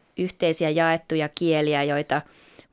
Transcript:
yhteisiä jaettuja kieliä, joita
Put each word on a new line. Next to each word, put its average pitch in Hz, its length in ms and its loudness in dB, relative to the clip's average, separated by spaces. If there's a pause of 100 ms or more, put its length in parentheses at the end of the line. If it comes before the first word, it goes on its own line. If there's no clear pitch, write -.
(180)
yhteisiä 165 520 0
jaettuja 160 640 0
kieliä, 151 480 0
joita 147 380 -2 (520)